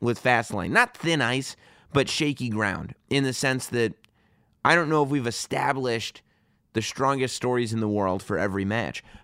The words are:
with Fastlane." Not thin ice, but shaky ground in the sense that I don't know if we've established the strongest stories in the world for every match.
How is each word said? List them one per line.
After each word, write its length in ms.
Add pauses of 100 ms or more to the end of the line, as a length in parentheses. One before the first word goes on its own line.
with 200
Fastlane." 520
Not 240
thin 260
ice, 320 (380)
but 160
shaky 400
ground 460 (140)
in 140
the 100
sense 360
that 260 (680)
I 100
don't 140
know 160
if 40
we've 180
established 960 (500)
the 100
strongest 540
stories 360
in 80
the 80
world 340
for 160
every 260
match. 400 (200)